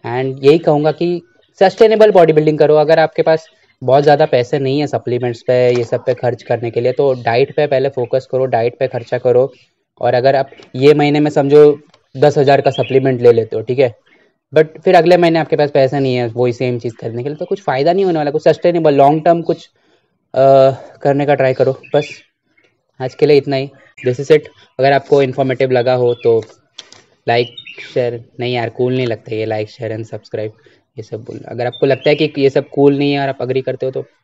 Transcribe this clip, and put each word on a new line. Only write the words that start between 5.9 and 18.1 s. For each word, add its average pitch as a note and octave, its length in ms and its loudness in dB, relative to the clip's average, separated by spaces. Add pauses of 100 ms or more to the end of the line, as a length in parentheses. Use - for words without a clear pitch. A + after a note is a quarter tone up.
पे B2+ 100 -2
खर्च A#2+ 280 -4
करने A#2 280 -6
के A#2+ 100 -4
लिए, B2 120 -2
तो C3+ 220 0
diet A#2+ 420 -2
पे D3 100 0
पहले C3+ 220 -2
focus C3 440 -6
करो, C3 140 -2
diet A#2+ 320 -4
पे C3+ 100 -4
खर्चा B2 300 -8
करो। B2+ 340 0 (480)
और B2 140 -2
अगर C3+ 220 0
आप C3+ 140 -4 (260)
ये C#3+ 180 4
महीने D3 260 0
में D3+ 100 -2
समझो D3 500 4 (360)
दस D3 220 2
हज़ार C#3 220 4
का C3+ 100 0
supplement C3 520 -2
ले A#2+ 100 6
लेते A2 240 -2
हो, A2 60 -6
ठीक B2+ 160 -6
है, B2 160 0 (600)
but D#3 120 4 (180)
फिर F#3 100 2
अगले F3 220 4
महीने E3 220 2
आपके D3+ 180 -2
पास D3 140 -2
पैसा C#3 280 0
नहीं C3 160 -2
है B2 120 -4
वही A#2+ 260 -2
same B2 260 -6
चीज़ A#2 160 -10
खरीदने A#2+ 280 -10
के C#3 60 -8
लिए, D3+ 80 -10
तो F3 80 -10
कुछ G3 180 -8
फ़ायदा C#3+ 300 -2
नहीं G3 120 0
होने E3+ 140 -2